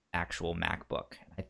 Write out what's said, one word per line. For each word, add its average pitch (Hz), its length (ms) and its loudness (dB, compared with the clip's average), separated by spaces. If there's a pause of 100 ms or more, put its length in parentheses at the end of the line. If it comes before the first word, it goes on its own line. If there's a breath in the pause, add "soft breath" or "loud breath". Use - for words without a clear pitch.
(120)
actual 85 420 2
MacBook. - 600 0 (240)
I - 120 -4